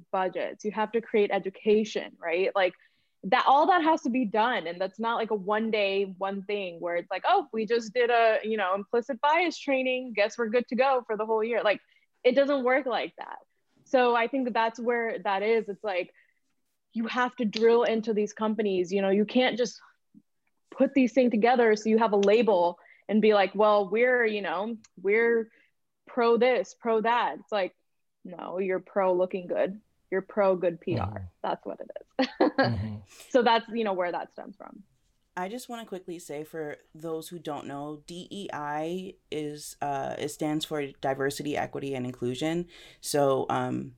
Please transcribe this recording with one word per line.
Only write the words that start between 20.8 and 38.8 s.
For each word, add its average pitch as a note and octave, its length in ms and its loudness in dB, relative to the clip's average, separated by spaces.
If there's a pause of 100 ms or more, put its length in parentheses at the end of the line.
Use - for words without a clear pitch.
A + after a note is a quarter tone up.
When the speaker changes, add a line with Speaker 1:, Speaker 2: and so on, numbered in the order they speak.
Speaker 1:
these C4 180 4
things B3 200 4
together A#3 440 4
so A3 140 -4
you A3 80 6
have A3+ 160 4
a G3+ 40 4
label G3+ 600 4 (320)
and G#3 120 4
be G#3+ 120 6
like, G3 200 4
"Well, G#3 360 4
we're, A#3+ 360 2
you G#3 160 -2
know, G3 360 -6 (240)
we're A3+ 480 2 (560)
pro A#3 300 2
this, A3+ 420 0
pro A3+ 220 0
that." G#3+ 400 0
It's - 120 -14
like, G3 220 -2 (520)
no, F3 340 -10
you're F#3 200 -2
pro F#3 340 0
looking F3+ 340 -2
good. F3+ 320 -2 (320)
You're F#3+ 100 0
pro F#3+ 360 2
good E3+ 240 -2
P B2+ 180 -4
R. - 80 -2
Speaker 2:
Mm-hmm. G2+ 180 -10 (160)
Speaker 1:
That's F#3 240 -6
what G2 140 -10
it - 100 -14
is. - 440 -4
<laughs> - 60 -20
Speaker 2:
Mm-hmm. A2 560 0 (340)
Speaker 1:
So B3+ 120 4
that's, A3+ 320 2
you A3+ 100 -2
know, G3 100 -2
where F3 180 -2
that E3+ 220 -8
stems - 220 -18
from. - 280 -20 (520)
Speaker 3:
I F#3 140 -6
just B3 200 -12
wanna A#3 160 -12
quickly F3+ 340 -12
say D3+ 240 -12
for D#3 340 -10 (160)
those D#3+ 360 -10
who F3 100 -12
don't D3 260 -10
know, D3 400 -10
D F3 240 -14
E G3+ 240 -10
I D#3+ 600 -6 (180)